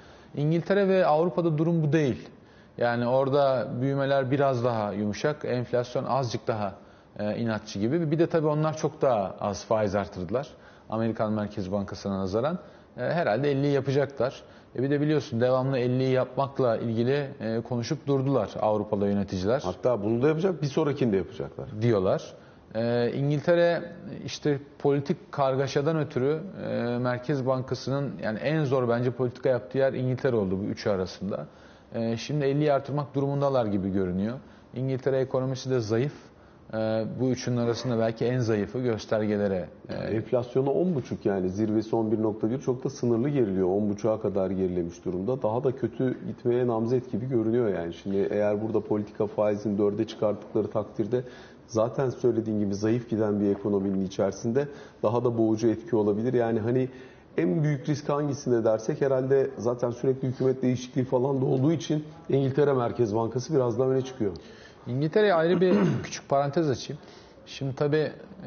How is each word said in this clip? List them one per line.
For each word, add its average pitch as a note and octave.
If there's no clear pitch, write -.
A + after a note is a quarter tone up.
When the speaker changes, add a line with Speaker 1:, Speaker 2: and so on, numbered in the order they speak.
Speaker 1:
İngiltere E3
ve F#3+
Avrupa'da E3
durum E3
bu D3
değil. C#3+
Yani A#2+
orada C3
büyümeler C#3
biraz C3+
daha A2
yumuşak, G#2
enflasyon B2
azıcık B2
daha, G#2
e, G#2
inatçı A2
gibi. D3
Bir D#3
de E3
tabii D#3+
onlar D3+
çok -
daha A2
az G2+
faiz G#2+
artırdılar G2
Amerikan A2
Merkez G#2
Bankası'na G2
nazaran. A2+
E, -
herhalde C3+
elliyi C#3
yapacaklar. C3+
E, A#2+
bir C3+
de C#3+
biliyorsun D3
devamlı C3
elliyi B2+
yapmakla B2+
ilgili, A#2+
e, A2
konuşup A#2+
durdular C3
Avrupalı G#2
yöneticiler. G2+
Speaker 2:
Hatta G#2
bunu A#2
da D3
yapacak, E3+
bir D3
sonrakini C#3
de F#2+
yapacaklar. F2+
Speaker 1:
Diyorlar. A2+
E, A#2+
İngiltere D#3
işte -
politik C#3+
kargaşadan C#3
ötürü, D3
e, A#2
Merkez B2
Bankası'nın C3
yani G#2+
en D#3
zor B2+
bence A#2+
politika B2
yaptığı B2
yer C3+
İngiltere B2+
oldu F#2+
bu G2+
üçü -
arasında. G2
E, A2+
şimdi C#3
elliyi C#3+
artırmak C#3
durumundalar C#3
gibi G2
görünüyor. F#2+
İngiltere C3
ekonomisi C3
de C3
zayıf. A2+
E, A2
bu B2+
üçünün B2
arasında A#2
belki A2+
en B2+
zayıfı G#2+
göstergelere, G#2
e, F#2
Speaker 2:
Enflasyonu A2+
on F3
buçuk A#2+
yani G2
zirvesi G#2+
on A2
bir A2
nokta G#2+
bir, C3
çok B2+
da -
sınırlı A#2+
geriliyor. G2
On G2+
buçuğa G#2+
kadar F#2+
gerilemiş F2+
durumda. G2
Daha A#2
da B2+
kötü B2+
gitmeye B2
namzet A#2
gibi A#2
görünüyor A2+
yani. E2+
Şimdi G2
eğer G#2
burada A2
politika G#2
faizini G#2
dörde G#2
çıkarttıkları G#2
takdirde A2+
zaten A#2
söylediğin A2
gibi G2+
zayıf A2
giden G#2
bir G2+
ekonominin G2
içerisinde A2+
daha A#2
da A#2+
boğucu A2
etki A2
olabilir. G#2+
Yani A#2
hani B2+
en E3+
büyük D3
risk D3
hangisinde C3
dersek A2+
herhalde C3+
zaten A#2+
sürekli C3
hükümet C3
değişikliği B2+
falan C3
da B2+
olduğu C#3
için D3+
İngiltere C#3
Merkez A#2
Bankası A2+
biraz A#2+
daha C3
öne C3
çıkıyor. G#2+
Speaker 1:
İngiltere'ye D#3
ayrı E3+
bir F#3
<clears throat> B2
küçük -
parantez C#3+
açayım. C3
Şimdi C3+
tabii, D3